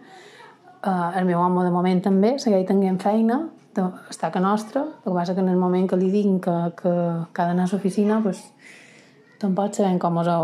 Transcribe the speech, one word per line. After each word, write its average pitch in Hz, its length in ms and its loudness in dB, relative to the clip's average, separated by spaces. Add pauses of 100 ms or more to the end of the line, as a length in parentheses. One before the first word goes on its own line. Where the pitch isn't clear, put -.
(800)
Eh, 180 280 -2 (120)
el 185 60 2
meu 175 160 2
home, 180 240 2
de 175 80 0
moment, 180 320 2
també 202 340 4
segueix 190 300 2
tenint 190 320 0
feina, 226 400 2 (320)
de, 185 120 -2 (260)
està - 180 -6
a 165 60 -10
casa 185 100 0
nostra. 214 400 -2
El 311 240 -10
que 180 80 -2
passa 175 180 -2
que 190 60 -2
en 185 80 2
el 180 80 2
moment 185 320 2
que 180 100 0
li 185 140 0
dic 202 160 2 (160)
que, 175 120 0 (240)
que, 175 140 0 (380)
que - 80 -4
ha 175 80 0
d'anar 180 180 0
a 190 60 -6
l'oficina, 208 500 0
pues, 185 200 -4 (960)
tampoc 202 380 -2
sabem 185 220 2
com 170 200 0
us 170 80 0
ho 170 160 2